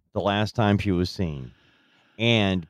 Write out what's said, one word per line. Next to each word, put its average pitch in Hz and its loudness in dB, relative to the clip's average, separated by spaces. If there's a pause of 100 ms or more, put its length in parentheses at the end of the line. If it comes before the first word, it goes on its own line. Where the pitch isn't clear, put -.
(140)
the 101 -6
last 101 0
time 104 4
she 101 -2
was 90 0
seen. 71 -8 (680)
And 101 2